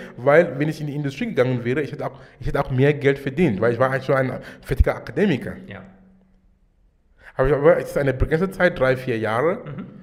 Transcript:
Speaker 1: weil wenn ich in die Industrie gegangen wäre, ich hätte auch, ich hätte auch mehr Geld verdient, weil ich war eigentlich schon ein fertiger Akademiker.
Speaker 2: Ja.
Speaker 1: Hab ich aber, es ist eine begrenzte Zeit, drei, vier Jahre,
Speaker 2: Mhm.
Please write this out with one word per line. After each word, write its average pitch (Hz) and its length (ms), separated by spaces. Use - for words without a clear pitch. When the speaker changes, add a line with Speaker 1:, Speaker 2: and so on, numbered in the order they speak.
Speaker 1:
weil 143 420
wenn 151 80
ich 156 140
in 151 60
die 143 80
Industrie 147 320
gegangen 127 360
wäre, 131 180
ich 131 120
hätte 135 120
auch, - 140
ich - 60
hätte 143 160
auch - 60
mehr 135 240
Geld 135 240
verdient, 170 440
weil 117 100
ich 110 80
war 131 100
eigentlich 131 160
schon 143 100
ein 131 240
fertiger - 360
Akademiker. 156 560
Speaker 2:
Ja. 98 160
Speaker 1:
Hab 135 100
ich 147 60
aber, 151 240
es - 140
ist - 60
eine 139 160
begrenzte 160 380
Zeit, 180 260
drei, 131 200
vier 127 200
Jahre, 120 480
Speaker 2:
Mhm. - 200